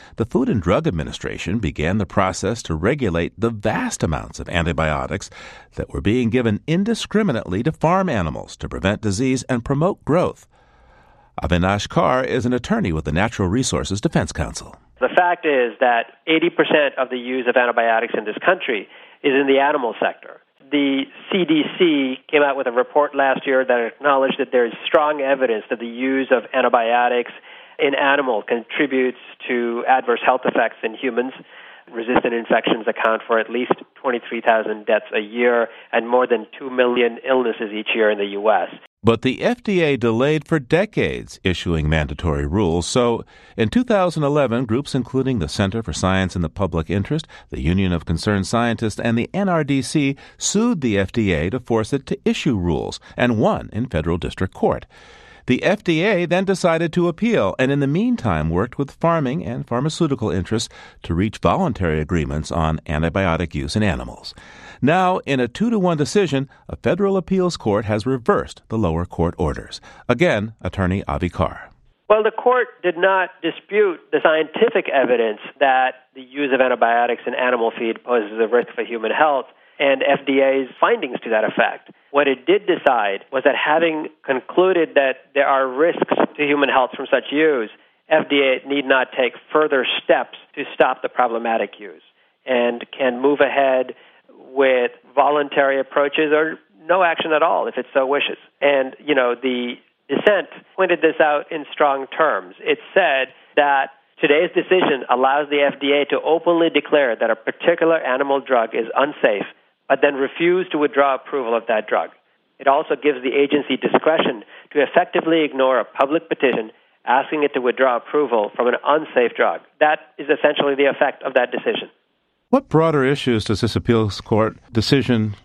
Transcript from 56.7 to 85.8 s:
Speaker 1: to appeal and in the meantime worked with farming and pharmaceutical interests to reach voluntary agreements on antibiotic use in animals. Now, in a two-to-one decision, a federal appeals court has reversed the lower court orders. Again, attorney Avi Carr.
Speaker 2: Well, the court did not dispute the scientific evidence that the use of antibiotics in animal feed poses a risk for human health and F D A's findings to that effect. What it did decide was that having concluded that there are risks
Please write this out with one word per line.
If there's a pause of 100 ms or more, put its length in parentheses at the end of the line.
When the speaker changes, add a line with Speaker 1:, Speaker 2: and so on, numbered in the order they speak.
Speaker 1:
to
appeal
and
in
the
meantime
worked
with
farming
and
pharmaceutical
interests (360)
to
reach
voluntary
agreements
on
antibiotic
use
in
animals. (480)
Now,
in
a
two-to-one
decision, (180)
a
federal
appeals
court
has
reversed
the
lower
court
orders. (300)
Again,
attorney
Avi
Carr. (400)
Speaker 2:
Well,
the
court (140)
did
not (140)
dispute (100)
the
scientific
evidence (180)
that
the
use
of
antibiotics
in
animal
feed
poses
a
risk
for
human
health (320)
and
F
D
A's (120)
findings
to
that
effect. (200)
What
it
did
decide
was
that
having (160)
concluded
that
there
are
risks (240)